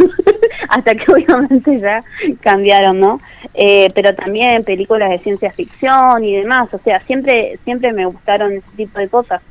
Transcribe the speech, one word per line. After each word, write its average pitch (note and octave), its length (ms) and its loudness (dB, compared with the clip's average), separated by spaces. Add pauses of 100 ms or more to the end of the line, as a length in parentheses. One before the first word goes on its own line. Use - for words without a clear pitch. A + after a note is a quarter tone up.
(340)
<laughs> - 360 -2
hasta A3+ 240 0
que A3+ 180 0
obviamente C4+ 680 2
ya G#3 240 -4 (380)
cambiaron, G3 580 2
¿no? G#3 220 2 (340)
Eh, G3+ 400 4
pero G3 200 2
también A3+ 500 -2
películas G3+ 460 -2
de F3+ 100 -2
ciencia G3+ 320 -4
ficción B3+ 720 0
y G3+ 100 -2
demás, A#3 380 -2
o G3 60 -8
sea, F#3+ 260 -2
siempre, C4 600 -2
siempre A#3+ 280 -4
me G3 140 -2
gustaron G3+ 460 -2
ese G3 220 -10
tipo G3+ 240 -10
de G3 100 -4
cosas. A#3 420 -4